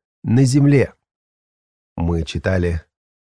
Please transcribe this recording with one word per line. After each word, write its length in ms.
на 220
земле». 500
Мы 260
читали 600